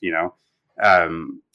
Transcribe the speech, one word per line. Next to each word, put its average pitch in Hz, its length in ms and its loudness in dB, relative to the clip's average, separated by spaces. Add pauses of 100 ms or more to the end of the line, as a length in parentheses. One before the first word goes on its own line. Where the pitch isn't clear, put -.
you 90 100 -4
know? 82 240 -4 (480)
Um, 82 600 0 (120)